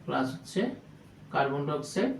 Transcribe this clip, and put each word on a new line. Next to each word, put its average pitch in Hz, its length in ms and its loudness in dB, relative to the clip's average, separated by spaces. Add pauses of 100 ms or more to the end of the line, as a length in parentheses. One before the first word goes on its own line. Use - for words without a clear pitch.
প্লাস 135 300 2
হচ্ছে - 260 -2 (720)
কার্বন 139 340 2
ডাইঅক্সাইড 190 520 2